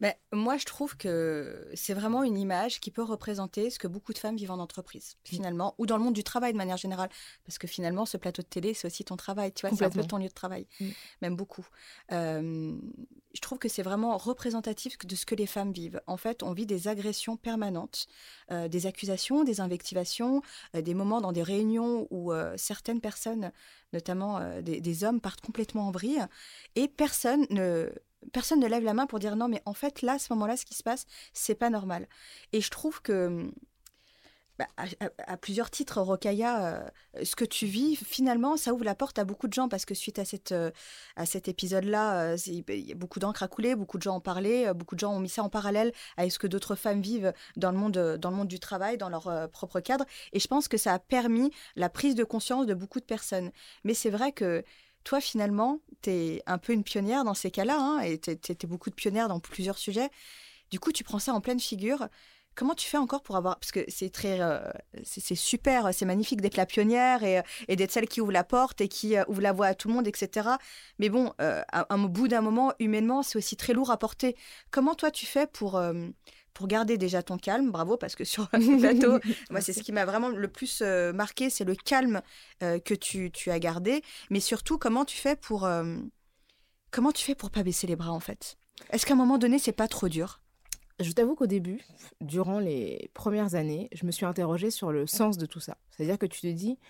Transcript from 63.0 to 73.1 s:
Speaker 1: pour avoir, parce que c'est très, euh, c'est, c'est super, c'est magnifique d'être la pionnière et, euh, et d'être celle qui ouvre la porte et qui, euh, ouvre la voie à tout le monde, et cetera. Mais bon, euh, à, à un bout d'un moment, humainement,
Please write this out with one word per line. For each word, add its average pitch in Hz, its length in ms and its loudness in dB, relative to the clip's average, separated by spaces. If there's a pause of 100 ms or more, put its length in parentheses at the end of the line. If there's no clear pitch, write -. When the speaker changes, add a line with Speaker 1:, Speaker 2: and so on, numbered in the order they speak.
Speaker 1:
pour 196 140 -4
avoir, 180 220 2
parce - 140 -8
que 190 160 0
c'est 185 220 -6
très, 190 300 -2
euh, 170 200 2 (440)
c'est, - 180 -10
c'est - 120 -2
super, 233 600 4
c'est - 100 0
magnifique 202 380 2
d'être 202 160 2
la 185 80 4
pionnière 233 580 4
et, 185 140 6
euh, 175 40 2 (260)
et 190 80 4
d'être 190 160 2
celle 233 160 2
qui - 120 -2
ouvre 202 120 2
la 175 120 6
porte 254 380 2
et 202 60 2
qui, 214 280 2
euh, 196 120 6
ouvre 196 120 -2
la 196 120 4
voie 190 160 4
à 190 60 4
tout 208 140 -4
le 226 60 4
monde, 240 120 2
et 208 80 0
cetera. 214 440 0 (400)
Mais 208 100 4
bon, 240 320 4
euh, 127 220 2 (100)
à, 170 100 2
à - 120 0
un 202 40 4
bout 202 300 2
d'un 226 140 4
moment, 240 360 4
humainement, 220 440 2